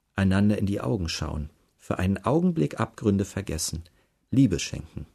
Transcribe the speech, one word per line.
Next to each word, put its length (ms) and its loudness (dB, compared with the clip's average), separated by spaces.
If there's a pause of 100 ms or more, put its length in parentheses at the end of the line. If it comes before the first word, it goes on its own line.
(160)
einander 420 4
in 80 -2
die 160 -2
Augen 260 -2
schauen, 420 -6 (280)
für 200 -6
einen 280 2
Augenblick 540 0
Abgründe 440 0
vergessen, 600 -6 (480)
Liebe 280 4
schenken. 560 -10